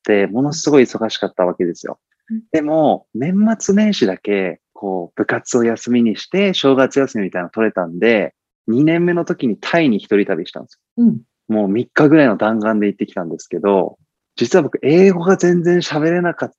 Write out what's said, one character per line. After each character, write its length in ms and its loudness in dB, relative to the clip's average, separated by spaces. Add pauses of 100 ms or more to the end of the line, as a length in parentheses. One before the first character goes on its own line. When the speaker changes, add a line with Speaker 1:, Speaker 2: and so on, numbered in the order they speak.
Speaker 1:
て、 220 2
も 160 -4
の 100 -4
す 160 -6
ご 120 6
い 20 8
忙 260 -2
し 100 -8
か 100 -4
っ 60 -20
た 120 0
わ 80 -2
け 100 -4
で 100 -4
す 120 -14
よ。 140 -14 (280)
Speaker 2:
う 60 -8
ん。 80 -8 (100)
Speaker 1:
で 100 0
も、 520 0
年 200 -4 (240)
末 160 -2
年 200 2
始 120 0
だ 120 -2
け、 420 -4 (120)
こ 420 -8
う、 20 -20
部 80 -2
活 320 -4
を 80 0
休 260 -4
み 120 2
に 140 0
し 120 -16
て、 240 0
正 240 2
月 220 2
休 200 -2
み 60 -2
み 60 -6
た 80 -6
い 20 -4
な 40 -6
の 60 -12
取 160 0
れ 60 -2
た 140 -4
ん 120 -10
で、 360 2 (320)
二 180 2
年 200 2
目 100 0
の 100 -2
時 220 -4
に 100 -2
タ 240 -2
イ 80 2
に 100 2
一 160 -4
人 120 2
旅 200 -4
し 60 -18
た 80 -14
ん 40 -14
で 40 -20
す 120 -20 (180)
よ。 80 4
Speaker 2:
う 40 6
ん。 100 -2 (280)
Speaker 1:
も 160 0
う 40 0
三 180 -2
日 220 0
ぐ 80 6
ら 80 6
い 40 4
の 80 0
弾 240 0
丸 180 0
で 80 2
行 80 -2
っ 20 -20
て 100 -6
き 80 -12
た 100 -6
ん 40 -10
で 100 -8
す 100 -20
け 100 -6
ど、 400 0 (380)
実 200 0
は 60 4
僕、 200 -4
英 280 6
語 140 0
が 120 2
全 280 2
然 140 2
喋 320 -2
れ 120 -2
な 100 -2
か 140 -8
っ 120 -10